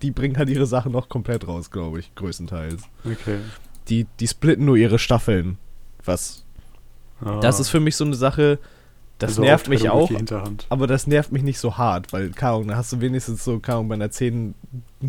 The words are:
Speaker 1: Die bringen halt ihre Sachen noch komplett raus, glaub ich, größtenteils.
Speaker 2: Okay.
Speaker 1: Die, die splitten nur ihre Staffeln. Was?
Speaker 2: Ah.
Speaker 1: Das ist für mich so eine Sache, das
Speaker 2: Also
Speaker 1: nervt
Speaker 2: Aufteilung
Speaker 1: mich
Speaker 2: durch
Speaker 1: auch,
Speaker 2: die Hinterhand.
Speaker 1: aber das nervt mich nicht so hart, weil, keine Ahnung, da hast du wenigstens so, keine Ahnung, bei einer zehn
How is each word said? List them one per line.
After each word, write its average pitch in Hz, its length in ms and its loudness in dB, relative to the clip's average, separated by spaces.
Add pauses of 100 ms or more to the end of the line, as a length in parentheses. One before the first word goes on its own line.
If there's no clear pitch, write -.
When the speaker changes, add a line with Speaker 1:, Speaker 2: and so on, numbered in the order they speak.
Speaker 1:
Die 143 80 -2
bringen 135 260 -2
halt 143 120 2
ihre 135 180 2
Sachen 123 240 0
noch 123 180 -4
komplett 117 380 -4
raus, 87 240 -8
glaub 82 260 -6
ich, - 160 -12
größtenteils. 85 720 -8 (200)
Speaker 2:
Okay. 110 360 -6 (500)
Speaker 1:
Die, 117 160 0 (140)
die 113 80 -2
splitten 143 380 2
nur 135 120 8
ihre 110 220 6
Staffeln. 92 580 2 (480)
Was? - 400 -4 (760)
Speaker 2:
Ah. 104 180 -4
Speaker 1:
Das 120 200 4
ist 131 100 -2
für 160 100 2
mich 151 160 2
so 151 100 -2
eine 147 100 -2
Sache, 143 440 2 (600)
das 107 120 -2
Speaker 2:
Also 107 120 0
Speaker 1:
nervt 151 240 8
Speaker 2:
Aufteilung 143 60 2
Speaker 1:
mich 113 80 4
Speaker 2:
durch 110 100 4
Speaker 1:
auch, 151 180 6
Speaker 2:
die 113 80 -2
Hinterhand. 104 520 -4
Speaker 1:
aber 135 180 2
das 131 200 0
nervt 147 240 2
mich 135 120 0
nicht 139 160 -2
so 113 180 -2
hart, 98 360 0
weil, 95 180 -4
keine 123 220 0
Ahnung, 110 160 -2
da 104 80 -2
hast 120 160 -4
du 123 80 -4
wenigstens 127 420 -2
so, 117 160 -2
keine 120 200 -2
Ahnung, 110 100 -2
bei 110 60 -2
einer 107 160 -2
zehn 117 420 -2 (560)